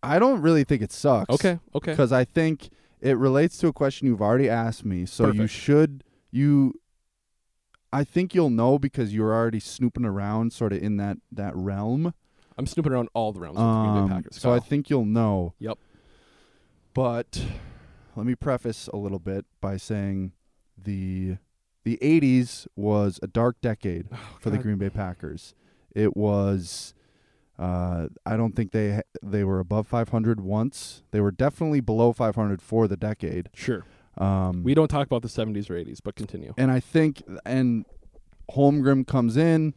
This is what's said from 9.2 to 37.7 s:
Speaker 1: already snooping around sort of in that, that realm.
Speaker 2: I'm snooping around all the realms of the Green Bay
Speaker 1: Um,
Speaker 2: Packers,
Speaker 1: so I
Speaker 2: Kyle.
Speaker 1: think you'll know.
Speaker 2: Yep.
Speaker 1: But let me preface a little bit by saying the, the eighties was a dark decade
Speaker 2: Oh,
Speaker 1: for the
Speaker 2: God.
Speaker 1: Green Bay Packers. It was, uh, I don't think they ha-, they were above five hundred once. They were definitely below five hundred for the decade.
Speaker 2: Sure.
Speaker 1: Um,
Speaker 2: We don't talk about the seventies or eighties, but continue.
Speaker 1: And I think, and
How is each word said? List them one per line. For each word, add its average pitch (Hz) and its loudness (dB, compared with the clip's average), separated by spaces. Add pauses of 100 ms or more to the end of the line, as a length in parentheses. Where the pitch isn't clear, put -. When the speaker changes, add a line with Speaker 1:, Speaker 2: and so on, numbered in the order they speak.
Speaker 1:
already 113 0
snooping - -4
around 107 -2
sort 104 -2
of 98 -4
in 104 -2
that, 101 -4 (140)
that 101 -8
realm. 104 -4 (440)
Speaker 2:
I'm 127 -6
snooping 151 -2
around 120 -2
all 110 -2
the 98 -12
realms 85 -10
of 110 2
the 113 2
Green 107 2
Bay 104 2
Speaker 1:
Um, 98 2
Speaker 2:
Packers, 92 -6
Speaker 1:
so 123 2
I 120 4
Speaker 2:
Kyle. - -14
Speaker 1:
think 143 -2
you'll 131 2
know. 104 0
Speaker 2:
Yep. 110 -8 (1160)
Speaker 1:
But 123 -4 (680)
let 101 -6
me 123 0
preface 123 -4
a 104 -8
little 98 -6
bit 98 -6 (160)
by 98 -4
saying 98 -6 (500)
the, 95 -6 (460)
the 117 -2
eighties 131 2
was 104 0
a 98 -8
dark 117 0
decade 95 -4
Speaker 2:
Oh, 120 -14 (220)
Speaker 1:
for - -4
the 107 0
Speaker 2:
God. 127 -4
Speaker 1:
Green 104 0
Bay 98 -2
Packers. 87 -10 (400)
It 107 2
was, 101 0 (680)
uh, 90 -2 (180)
I 110 -2
don't 113 0
think 110 -4
they 107 0
ha-, 107 -2 (220)
they 101 -2
were 95 0
above 104 -2
five 117 -2
hundred 113 0
once. 107 -4
They 104 2
were 101 2
definitely 147 0
below 113 4
five 110 -2
hundred 104 -2
for 110 2
the 95 -2
decade. 90 -6
Speaker 2:
Sure. - -6 (320)
Speaker 1:
Um, 92 0
Speaker 2:
We 127 2
don't 156 4
talk 143 0
about 120 -2
the 117 -8
seventies 104 -4
or 90 -4
eighties, 85 -10
but - -10
continue. - -12
Speaker 1:
And 131 2
I 127 2
think, 156 0 (240)
and 123 0 (680)